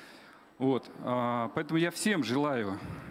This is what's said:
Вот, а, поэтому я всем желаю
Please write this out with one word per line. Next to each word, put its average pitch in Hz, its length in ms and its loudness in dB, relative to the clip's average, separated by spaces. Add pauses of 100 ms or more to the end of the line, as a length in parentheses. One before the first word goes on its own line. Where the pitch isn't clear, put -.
(580)
Вот, 127 320 0 (140)
а, 120 500 0
поэтому 160 240 0
я 170 140 2
всем 190 320 2
желаю 117 560 0 (320)